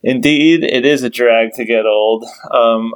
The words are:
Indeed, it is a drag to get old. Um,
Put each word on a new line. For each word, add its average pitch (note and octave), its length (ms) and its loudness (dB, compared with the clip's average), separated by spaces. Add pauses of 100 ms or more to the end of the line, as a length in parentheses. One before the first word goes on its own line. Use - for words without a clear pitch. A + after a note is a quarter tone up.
Indeed, D3 600 2
it B2 200 -2
is C#3+ 180 2
a B2 60 -4
drag A2+ 440 0
to B2 100 -10
get A2 220 -2
old. A2 400 0 (260)
Um, A2+ 440 0